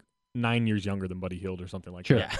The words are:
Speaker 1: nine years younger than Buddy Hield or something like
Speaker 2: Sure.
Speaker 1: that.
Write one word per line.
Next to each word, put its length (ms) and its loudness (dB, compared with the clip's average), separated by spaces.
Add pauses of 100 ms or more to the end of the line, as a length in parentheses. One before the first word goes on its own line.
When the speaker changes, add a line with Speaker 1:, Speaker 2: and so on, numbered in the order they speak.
(360)
Speaker 1:
nine 320 2
years 180 2
younger 220 -2
than 120 -6
Buddy 180 -4
Hield 240 -6
or 60 -8
something 260 -12
like 120 -14
Speaker 2:
Sure. 140 6
Speaker 1:
that. 200 -2